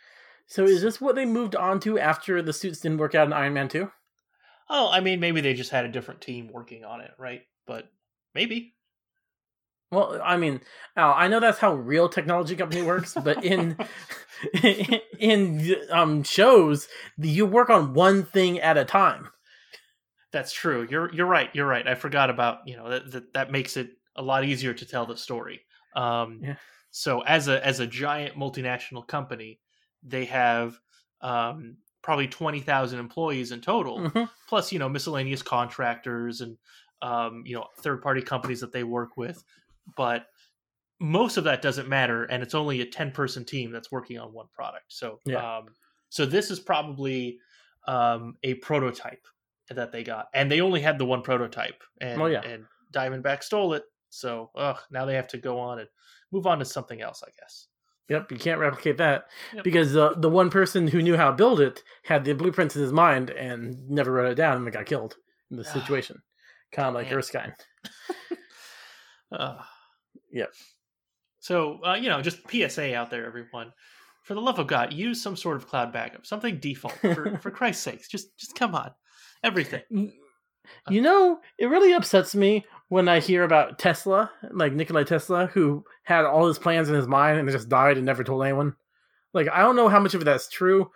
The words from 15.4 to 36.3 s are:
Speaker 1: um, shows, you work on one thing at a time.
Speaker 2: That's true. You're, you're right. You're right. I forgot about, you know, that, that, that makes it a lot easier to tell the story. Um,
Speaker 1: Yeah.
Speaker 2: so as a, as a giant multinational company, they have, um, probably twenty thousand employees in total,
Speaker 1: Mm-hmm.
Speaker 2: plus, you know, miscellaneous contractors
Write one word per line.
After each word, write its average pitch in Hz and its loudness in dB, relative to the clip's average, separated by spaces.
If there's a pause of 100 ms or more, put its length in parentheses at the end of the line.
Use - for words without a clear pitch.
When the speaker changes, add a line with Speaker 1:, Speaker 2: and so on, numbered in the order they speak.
Speaker 1:
um, 156 4
shows, 185 6 (300)
you 160 2
work 240 6
on 151 4
one 190 6
thing 180 2
at 156 4
a 135 4
time. 175 2 (1040)
Speaker 2:
That's 135 -6
true. 123 -2
You're, 165 -2
you're 175 0
right. 170 4
You're 143 0
right. 120 0
I 127 0
forgot 139 0
about, 120 -2
you 123 -14
know, 113 -10
that, 127 -6
that, 123 -14
that 135 -4
makes 135 -4
it 123 -8 (260)
a 139 -10
lot 131 0
easier 131 -2
to 120 -16
tell 120 -6
the 117 -10
story. 113 -10 (340)
Um, 117 -4
Speaker 1:
Yeah. 139 -10 (340)
Speaker 2:
so 135 -4
as 147 2
a, 131 2
as 131 0
a 120 -4
giant 143 -6
multinational 127 -8
company, 117 -10 (420)
they 131 -6
have, 120 0 (420)
um, 123 -6 (260)
probably 143 -2
twenty 147 -6
thousand 135 -2
employees 127 -6
in 120 -14
total, 185 -2
Speaker 1:
Mm-hmm. 180 -2 (240)
Speaker 2:
plus, 202 -2
you 180 -4
know, 139 -2
miscellaneous 135 -6
contractors 120 -4